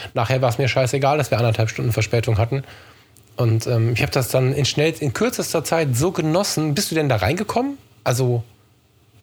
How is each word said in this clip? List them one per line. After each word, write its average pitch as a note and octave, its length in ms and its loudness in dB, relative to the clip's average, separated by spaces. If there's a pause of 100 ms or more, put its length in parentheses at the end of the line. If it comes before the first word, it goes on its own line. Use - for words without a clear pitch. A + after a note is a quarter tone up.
(140)
nachher B2+ 260 0
war B2+ 80 2
es A2+ 80 0
mir C#3 100 0
scheißegal, C3+ 520 2
dass D3 120 -2
wir B2 60 2
anderthalb A2 320 2
Stunden B2+ 240 -4
Verspätung A2 460 0
hatten. C3 260 -2 (720)
Und, A2+ 300 2
ähm, A#2 260 2
ich A#2 100 0
hab - 80 -2
das C3 180 0
dann C3 260 2
in C#3+ 100 0
schnell-, D#3 360 0
in C#3 120 -2
kürzester G3+ 500 -2
Zeit D#3+ 320 0
so D3 160 2
genossen. D#3 640 0
Bist - 160 -2
du D#3+ 40 -4
denn D3+ 160 0
da A#2+ 60 2
reingekommen? G#3 600 -2 (260)
Also, B2 400 0 (800)